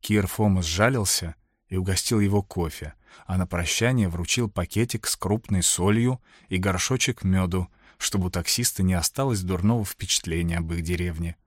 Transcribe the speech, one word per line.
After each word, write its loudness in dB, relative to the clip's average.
Кир 2
Фомас 2
сжалился 0
и -4
угостил 0
его 4
кофе, -6
а -2
на 0
прощание 0
вручил -2
пакетик -2
с -2
крупной 0
солью 2
и -2
горшочек 0
мёду — 2
чтобы 0
у 0
таксиста -2
не 4
осталось 0
дурного 2
впечатления -2
об -2
их -4
деревне. -4